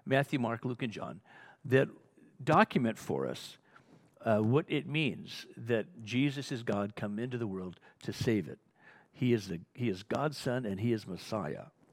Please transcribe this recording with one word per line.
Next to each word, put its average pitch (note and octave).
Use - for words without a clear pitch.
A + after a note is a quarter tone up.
Matthew, C#3
Mark, A#2
Luke, B2
and B2
John, -
that C3
document D3
for C2+
us, -
uh, G#2+
what B2
it D3
means C3
that A2+
Jesus C3
is A#2
God G2+
come G#2
into B2
the A#2
world F#2
to -
save G#2
it. -
He B2
is G#2
the, E2+
he A#2+
is F#2+
God's C3+
Son B2+
and G2
he A#2
is G#2+
Messiah. F2+